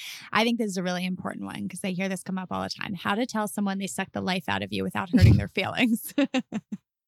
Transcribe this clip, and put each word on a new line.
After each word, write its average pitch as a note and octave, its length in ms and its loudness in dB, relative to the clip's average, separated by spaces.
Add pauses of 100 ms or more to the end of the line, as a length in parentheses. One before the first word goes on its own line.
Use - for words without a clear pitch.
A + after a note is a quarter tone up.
(340)
I G#3+ 100 4
think A#3 140 2
this A3 140 0
is F3+ 60 -4
a F#3 60 -2
really F3+ 220 -2
important - 400 -6
one G3+ 240 -6
'cause F#3 140 -12
I F#3+ 80 -2
hear F#3 180 -2
this F#3+ 140 -6
come F#3+ 160 -4
up F#3 120 -10
all F#3+ 120 -2
the F#3+ 60 -4
time. - 260 -8
How G3+ 200 -2
to A#3+ 120 2
tell G#3+ 200 -2
someone G3 300 -2
they G3 100 -4
suck - 240 -4
the G3+ 100 -4
life F#3+ 280 -2
out G3 140 0
of G3 100 -8
you G3 100 -2
without F#3+ 280 -4
hurting - 260 10
their G3+ 120 2
feelings. - 680 0
<laughs> C#4 80 4 (800)